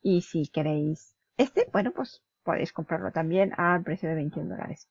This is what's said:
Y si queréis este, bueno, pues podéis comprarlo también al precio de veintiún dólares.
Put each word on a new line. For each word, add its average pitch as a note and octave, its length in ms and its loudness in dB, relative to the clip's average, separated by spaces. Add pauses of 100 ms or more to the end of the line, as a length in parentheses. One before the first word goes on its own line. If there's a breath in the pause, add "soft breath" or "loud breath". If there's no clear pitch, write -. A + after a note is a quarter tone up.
Y F3+ 200 4
si D3+ 260 -2
queréis D3+ 640 -2 (220)
este, F4+ 360 2
bueno, G#3 200 2
pues - 300 -8 (200)
podéis E3 300 -2
comprarlo E3 400 -4
también F3 440 2
al F3 260 2
precio F3 260 -4
de D#3+ 80 0
veintiún D3+ 320 -4
dólares. - 420 -8